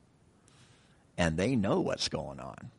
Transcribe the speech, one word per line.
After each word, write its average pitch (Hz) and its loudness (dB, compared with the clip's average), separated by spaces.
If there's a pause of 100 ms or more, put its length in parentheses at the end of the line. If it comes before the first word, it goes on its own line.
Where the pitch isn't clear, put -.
(1200)
and 82 4
they 117 4
know 117 2
what's - 0
going 69 -6
on, 64 -12